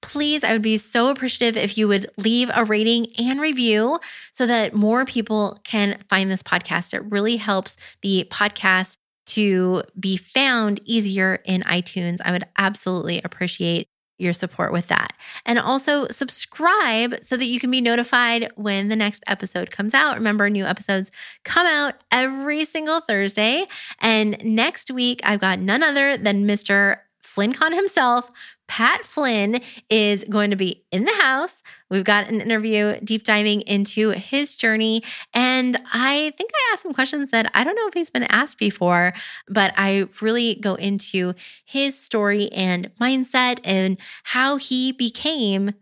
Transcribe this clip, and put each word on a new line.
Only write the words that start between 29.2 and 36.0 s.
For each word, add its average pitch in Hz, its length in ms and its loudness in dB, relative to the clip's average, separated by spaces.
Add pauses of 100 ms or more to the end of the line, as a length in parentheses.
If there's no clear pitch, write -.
is 208 320 2
going 208 260 0
to 202 60 2
be 190 360 -4
in 190 140 0
the 403 160 2
house. 277 400 0 (260)
We've 190 160 0
got 208 260 2
an 220 120 0
interview 214 600 0
deep 214 240 -4
diving 208 360 2
into 202 480 0
his 269 460 -4
journey. 220 480 0 (320)
And 254 440 2 (140)
I 285 420 0